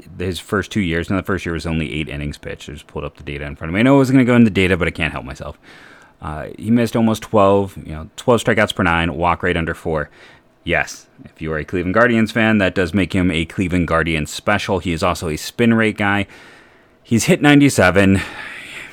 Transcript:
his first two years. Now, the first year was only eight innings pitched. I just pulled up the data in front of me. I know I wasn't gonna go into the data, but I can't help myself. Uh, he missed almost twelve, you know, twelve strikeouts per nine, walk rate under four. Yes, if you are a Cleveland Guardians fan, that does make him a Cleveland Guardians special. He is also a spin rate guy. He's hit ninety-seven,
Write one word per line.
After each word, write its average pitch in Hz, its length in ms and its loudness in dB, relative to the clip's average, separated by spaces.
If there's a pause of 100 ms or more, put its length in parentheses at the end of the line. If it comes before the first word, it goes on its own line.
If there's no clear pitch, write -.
(180)
his 90 200 -6
first - 320 -4
two 110 100 0
years. 82 280 -2
Now, 101 80 -2
the 90 60 -2
first 92 240 -4
year 85 80 -4
was 80 120 -8
only 80 260 -4
eight 76 160 -6
innings 73 300 -8
pitched. - 300 -14
I - 40 -14
just 76 140 -18
pulled 76 180 -10
up 71 120 -12
the - 60 -20
data 71 240 -10
in 69 100 -12
front 80 140 -10
of 85 40 -4
me. 101 60 0
I - 20 4
know 131 120 6
I 139 40 6
wasn't 131 180 2
gonna 131 100 4
go 123 100 4
into 117 140 6
the - 0 -
data, 92 260 2
but 85 120 0
I - 20 -2
can't 80 220 -4
help 65 120 -10
myself. 71 340 -14 (600)
Uh, 76 280 -10 (100)
he 104 120 -6
missed 117 260 2
almost 113 260 0
twelve, 98 560 2
you 76 140 -14
know, 78 240 -12
twelve 120 280 2
strikeouts 107 300 2
per - 80 -2
nine, 85 320 2
walk 85 280 0
rate 87 140 0
under 82 180 -4
four. 78 360 -6 (520)
Yes, - 460 -4 (160)
if - 160 -20
you 78 120 -8
are 78 60 -4
a 73 60 -6
Cleveland 90 300 -4
Guardians 113 360 4
fan, 110 280 2
that 92 160 2
does 87 180 0
make 95 220 0
him 92 160 2
a 80 160 -2
Cleveland 87 420 -2
Guardians 80 420 -2
special. 101 480 -2
He 85 140 -4
is 82 100 -4
also 90 280 -2
a 78 80 -6
spin - 340 0
rate 110 240 0
guy. 101 300 0 (760)
He's 113 220 0
hit 175 160 2
ninety-seven, 98 800 6 (720)